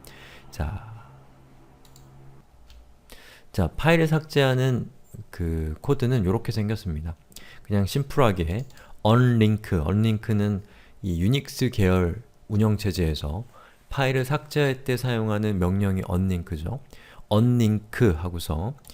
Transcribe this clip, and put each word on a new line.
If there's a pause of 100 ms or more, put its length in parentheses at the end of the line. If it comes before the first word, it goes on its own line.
(500)
자, (2500)
자,
파일을
삭제하는 (400)
그
코드는
요렇게
생겼습니다. (480)
그냥
심플하게 (400)
unlink,
unlink는 (380)
이
유닉스
계열 (240)
운영체제에서 (460)
파일을
삭제할
때
사용하는
명령이
unlink죠. (500)
unlink
하고서 (180)